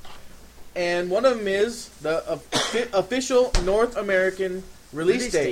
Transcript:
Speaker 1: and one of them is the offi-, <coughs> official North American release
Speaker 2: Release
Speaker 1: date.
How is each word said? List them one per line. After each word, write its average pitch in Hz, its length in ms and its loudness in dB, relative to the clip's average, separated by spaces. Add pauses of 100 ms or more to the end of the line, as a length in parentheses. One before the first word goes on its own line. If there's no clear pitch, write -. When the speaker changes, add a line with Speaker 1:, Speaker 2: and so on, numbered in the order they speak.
(760)
Speaker 1:
and 175 340 -2
one 220 160 2
of 247 120 4
them 208 100 -4
is 208 420 0 (120)
the 156 300 -2
offi-, 226 580 -2
<coughs> - 40 -8
official 247 580 2 (120)
North 208 340 2
American 190 680 0 (300)
release 170 240 2
Speaker 2:
Release 247 160 -4
Speaker 1:
date. 156 180 2